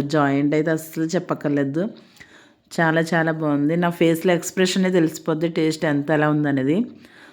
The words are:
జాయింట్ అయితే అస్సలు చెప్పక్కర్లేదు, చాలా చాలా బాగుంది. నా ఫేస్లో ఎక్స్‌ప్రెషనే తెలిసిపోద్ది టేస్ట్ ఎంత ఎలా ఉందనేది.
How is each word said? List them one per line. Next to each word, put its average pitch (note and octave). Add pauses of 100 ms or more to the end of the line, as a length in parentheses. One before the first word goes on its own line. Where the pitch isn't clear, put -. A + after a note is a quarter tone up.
(160)
జాయింట్ C#3+
అయితే D#3
అస్సలు D#3+
చెప్పక్కర్లేదు, D#3+ (840)
చాలా E3 (120)
చాలా E3
బాగుంది. D3+
నా F3
ఫేస్లో E3+
ఎక్స్‌ప్రెషనే F#3
తెలిసిపోద్ది E3 (100)
టేస్ట్ D#3
ఎంత C#3+
ఎలా D3+
ఉందనేది. D3 (560)